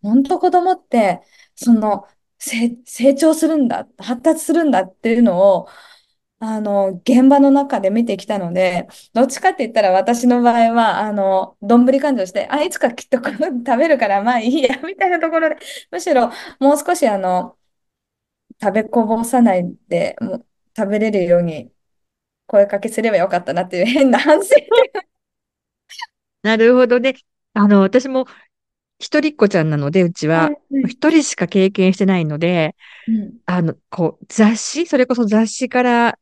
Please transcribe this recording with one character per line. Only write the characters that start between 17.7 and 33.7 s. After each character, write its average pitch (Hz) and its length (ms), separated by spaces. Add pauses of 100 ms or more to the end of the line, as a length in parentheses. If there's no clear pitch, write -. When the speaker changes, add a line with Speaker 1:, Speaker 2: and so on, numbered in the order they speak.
Speaker 1:
食 202 140
べ 220 100
こ 226 200
ぼ 220 200
さ 240 180
な 202 140
い 180 80 (240)
で、 170 320
も 190 160
う - 100 (300)
食 202 140
べ 208 80
れ 220 120
る 196 140
よ 175 140
う 175 40
に 160 300 (720)
声 202 200
か 202 140
け 240 80
す 226 140
れ 226 80
ば 196 80
よ 180 100
か 180 100
っ 180 60
た - 80
な 175 100
っ 180 60
て 185 100
い 175 40
う 202 40
変 269 240
な 220 80
反 302 240
省 403 120
点。 587 140
Speaker 2:
<laughs> 466 400 (1300)
な 220 140
る 226 180
ほ 254 120
ど 247 140
ね。 262 160 (360)
あ 208 160
の、 202 120
私 247 280
も 262 180 (760)
一 - 180
人 302 140
っ - 20
子 208 140
ち 202 80
ゃ 165 60
ん 156 80
な 151 60
の 143 140
で、 185 120
う 170 80
ち 151 180
は。 165 220 (200)
Speaker 1:
う 277 60
ん 269 60
う 240 40
ん。 - 20
Speaker 2:
一 302 220
人 311 120
し - 120
か 175 140
経 190 220
験 185 240
し - 20
て 196 100
な 190 120
い 160 80
の 151 120
で、 170 380 (320)
Speaker 1:
う 226 40
ん。 214 200 (140)
Speaker 2:
あ 180 160
の、 160 120 (140)